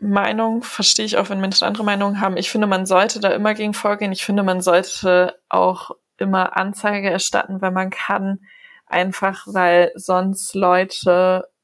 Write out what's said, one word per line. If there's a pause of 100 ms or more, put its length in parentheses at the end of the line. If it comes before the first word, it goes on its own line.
Meinung,
verstehe
ich
auch,
wenn
Menschen
andere
Meinungen
haben.
Ich
finde,
man
sollte
da
immer
gegen
vorgehen.
Ich
finde,
man
sollte (100)
auch (260)
immer
Anzeige
erstatten,
wenn
man
kann. (460)
Einfach,
weil
sonst
Leute (160)